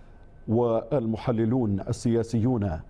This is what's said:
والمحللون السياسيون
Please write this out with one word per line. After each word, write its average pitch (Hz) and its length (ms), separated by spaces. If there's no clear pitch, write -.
والمحللون 113 1300
السياسيون 113 1080